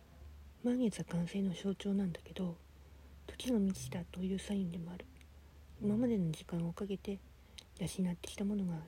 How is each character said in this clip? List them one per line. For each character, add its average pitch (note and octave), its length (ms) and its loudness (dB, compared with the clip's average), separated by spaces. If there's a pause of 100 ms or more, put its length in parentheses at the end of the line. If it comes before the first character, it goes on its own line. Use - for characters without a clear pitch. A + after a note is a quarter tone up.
(640)
満 B3 160 4
月 A3+ 200 4
は D#3+ 60 -2
完 E3+ 220 2
成 G3 160 -2
の F#3+ 100 2
象 G3 220 0
徴 G3+ 180 0
な G3 100 6
ん F3+ 80 2
だ - 120 -4
け E3 100 -12
ど、 F3 240 -2 (680)
時 - 240 -2
が A3+ 80 6
満 F#3+ 140 4
ち - 160 -6
た F3 160 -4
と - 160 -8
い F#3+ 140 0
う F#3 40 0
サ - 140 -4
イ G3 100 2
ン F3 80 0
で F3+ 60 -4
も E3+ 140 -6
あ F3+ 60 -10
る。 - 80 -10 (760)
今 G#3 140 4
ま A#3+ 100 4
で A#3 120 6
の E3+ 140 4
時 - 120 -4
間 E3+ 240 0
を E3+ 60 -2
か G#3 120 -4
け G3 120 -2
て G3 200 -2 (600)
養 F3 80 0
っ F3+ 280 2
て - 140 -10
き - 60 -8
た G#3 80 0
も G#3 120 2
の G3 100 2
が F3 80 2 (140)